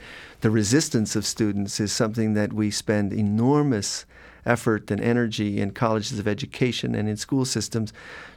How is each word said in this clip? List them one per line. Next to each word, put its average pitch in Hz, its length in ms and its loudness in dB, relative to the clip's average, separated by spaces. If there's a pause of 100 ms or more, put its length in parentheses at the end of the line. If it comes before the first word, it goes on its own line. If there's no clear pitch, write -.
(400)
the 113 100 4
resistance 110 640 2
of 101 100 -2
students 101 540 -2
is 104 120 0
something 110 420 0
that 104 200 0
we 107 160 0
spend 104 420 0
enormous 113 920 2 (380)
effort 113 480 2
and 101 80 0
energy 107 600 0
in 98 120 -2
colleges 110 480 0
of 104 80 -2
education 117 640 -2
and 107 140 0
in 107 80 -2
school 131 280 0
systems 110 480 -2 (440)